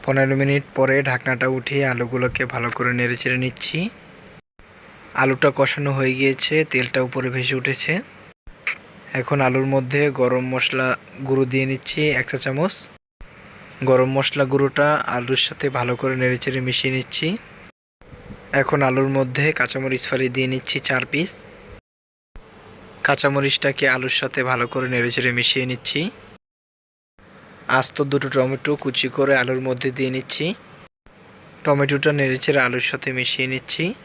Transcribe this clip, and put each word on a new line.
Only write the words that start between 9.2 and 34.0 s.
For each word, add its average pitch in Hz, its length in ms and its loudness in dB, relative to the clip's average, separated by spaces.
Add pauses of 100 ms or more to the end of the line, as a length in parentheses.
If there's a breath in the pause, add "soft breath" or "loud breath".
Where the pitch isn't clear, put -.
আলুর 131 260 2
মধ্যে 135 340 2 (100)
গরম 127 380 2
মশলা 131 380 0 (360)
গুঁড়ো 135 220 2
দিয়ে 131 200 0
নিচ্ছি 131 360 -2 (100)
এক 127 160 0
চা 131 140 -4
চামচ। 147 340 -2 (1080)
গরম 131 300 6
মশলা 135 320 0
গুঁড়োটা 139 420 2 (200)
আলুর 123 360 -2
সাথে - 260 -4
ভালো 123 260 -2
করে 131 200 -2
নেড়েচেড়ে 127 460 0
মিশিয়ে 127 320 -2
নিচ্ছি। 131 340 -4 (1300)
এখন 143 300 2
আলুর 135 260 2
মধ্যে 135 420 0
কাঁচামরিচ 131 560 -2
ফালি 131 220 0
দিয়ে 131 180 -2
নিচ্ছি 131 320 -4
চার 131 260 -2
পিস। 156 260 -2 (1700)
কাঁচামরিচটাকে 139 840 2
আলুর 127 280 0
সাথে 135 260 -2
ভালো 123 240 0
করে 127 200 -4
নেড়েচেড়ে 120 440 0
মিশিয়ে 123 340 0
নিচ্ছি। 127 360 -2 (1700)
আস্ত 131 340 0
দুটো 139 260 0
টমেটো 131 460 0
কুচি 135 340 -2
করে 139 280 2
আলুর 127 240 0
মধ্যে 131 300 -2
দিয়ে 127 200 -2
নিচ্ছি। 131 340 -2 (1160)
টমেটোটা 143 520 2
নেড়েচেড়ে 139 480 2
আলুর 123 260 0
সাথে 135 240 -4
মিশিয়ে 127 360 -2
নিচ্ছি। 131 360 -4 (220)